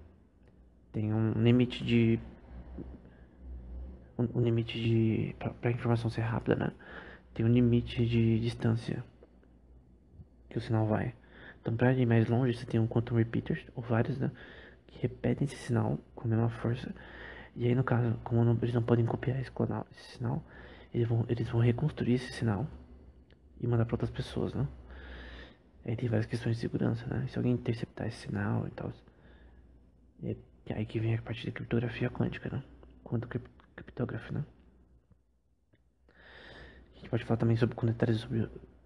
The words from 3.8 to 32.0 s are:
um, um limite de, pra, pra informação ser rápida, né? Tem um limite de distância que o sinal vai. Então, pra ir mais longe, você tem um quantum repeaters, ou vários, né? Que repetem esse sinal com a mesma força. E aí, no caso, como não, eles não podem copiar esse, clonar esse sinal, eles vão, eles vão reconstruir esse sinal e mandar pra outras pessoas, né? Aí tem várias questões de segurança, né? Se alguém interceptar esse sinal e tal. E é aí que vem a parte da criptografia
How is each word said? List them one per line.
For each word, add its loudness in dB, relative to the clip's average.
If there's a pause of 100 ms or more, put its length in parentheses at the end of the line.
um, 0
um 4
limite 0
de, 2
pra, -6
pra 0
informação 0
ser -4
rápida, 0
né? 0 (640)
Tem 0
um 6
limite 4
de 4
distância 0 (1500)
que -8
o 0
sinal 2
vai. 0 (480)
Então, -2
pra 6
ir 4
mais 6
longe, 4
você -10
tem 2
um 4
quantum 0
repeaters, 0 (120)
ou -8
vários, 0
né? -2 (560)
Que -12
repetem 0
esse -8
sinal 0 (160)
com -10
a 0
mesma 4
força. -4 (580)
E -2
aí, 4
no 4
caso, 2
como 4
não, 6
eles 0
não 4
podem 4
copiar -2
esse, -8
clonar -2
esse -20
sinal, -4 (520)
eles 2
vão, 2
eles -2
vão 2
reconstruir 2
esse -2
sinal 0 (960)
e -4
mandar 4
pra 0
outras -2
pessoas, -4
né? 0 (1200)
Aí -2
tem -4
várias 0
questões -2
de -6
segurança, -2
né? -4
Se -8
alguém 2
interceptar -4
esse -10
sinal -2
e -8
tal. -8 (1300)
E -4 (320)
é -6
aí -2
que -4
vem 0
a -4
parte -8
da -4
criptografia -2